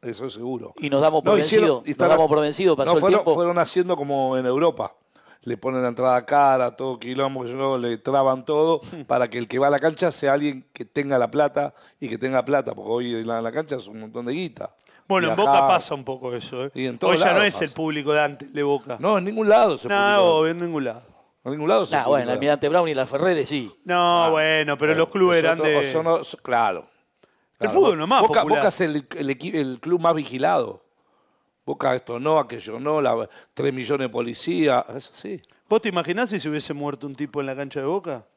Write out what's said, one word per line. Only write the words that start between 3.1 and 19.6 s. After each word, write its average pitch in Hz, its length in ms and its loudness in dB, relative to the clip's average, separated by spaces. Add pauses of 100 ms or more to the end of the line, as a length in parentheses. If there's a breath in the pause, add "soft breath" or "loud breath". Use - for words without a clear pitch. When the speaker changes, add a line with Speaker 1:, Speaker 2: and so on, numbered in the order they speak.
Speaker 2:
tiempo. 165 160 2
Speaker 1:
fueron 175 240 2
haciendo 180 360 0
como 139 420 -2
en 127 100 -2
Europa. 131 480 0 (480 soft breath)
Le 120 140 -6
ponen 131 240 -4
la 123 80 0
entrada 123 360 0
cara, 135 500 2
todo 127 240 -6
quilombo, 131 440 -4
que 120 60 -10
yo 123 60 -10
no, 135 220 -2
le 120 200 -2
traban 135 480 0
todo, 156 360 0 (100)
Speaker 2:
Hmm. 160 140 -14
Speaker 1:
para 127 240 0
que 110 100 -8
el 117 80 -6
que 127 120 -4
va 139 80 4
a 143 40 4
la 143 80 2
cancha 160 320 0
sea 139 220 0
alguien 143 400 -2
que - 120 -14
tenga 139 340 -2
la 113 120 0
plata 143 420 0 (260 soft breath)
y 143 100 -10
que 113 100 -8
tenga 131 260 0
plata, 135 300 -2
porque 104 160 -8
hoy 120 240 -4
en 113 120 -6
la, 117 120 -4
en 113 40 -6
la 113 80 -6
cancha 147 240 -6
es 107 120 -12
un 107 120 -16
montón 110 280 -12
de 123 60 -4
guita. 170 420 -10 (320 soft breath)
Speaker 3:
Bueno, 180 220 0
en 110 60 0
Speaker 1:
Viajá. 185 160 4
Speaker 3:
Boca 139 160 6
pasa 165 260 0
un 135 120 -10
poco 127 280 -8
eso, 123 320 -8
¿eh? 139 80 -10
Speaker 1:
Y 131 120 -6
en 123 80 -6
Speaker 3:
Hoy - 60 -14
Speaker 1:
todos 180 200 2
Speaker 3:
ya 185 60 4
no 185 80 4
Speaker 1:
lados 202 140 4
Speaker 3:
es - 140 -2
el 185 80 -2
Speaker 1:
pasa. - 60 -16
Speaker 3:
público 151 380 -2
de 151 80 4
antes, 143 260 -4
el - 60 -20
de 147 100 -2
Boca. 139 360 -2
Speaker 1:
No, 196 180 2
en 180 80 -2
ningún 220 240 -2
lado 208 280 6